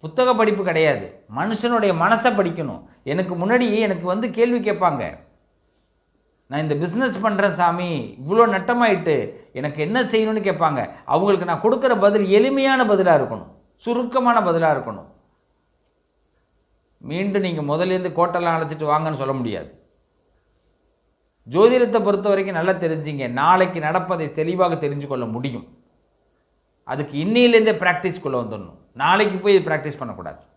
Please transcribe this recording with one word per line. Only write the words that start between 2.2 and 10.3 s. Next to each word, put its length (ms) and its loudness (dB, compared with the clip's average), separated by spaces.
படிக்கணும். 520 -4
எனக்கு 320 -4
முன்னாடி 300 0
எனக்கு 280 -2
வந்து 240 -2
கேள்வி 300 0
கேட்பாங்க, 440 -2
"நான் 120 -6
இந்த 140 -2
பிசினஸ் 460 -2
பண்றேன் 300 2
சாமி, 380 0
இவ்வளோ 300 4
நட்டமாயிட்டு, 680 2
எனக்கு 300 -6
என்ன 200 0
செய்யணும்னு?" 380 0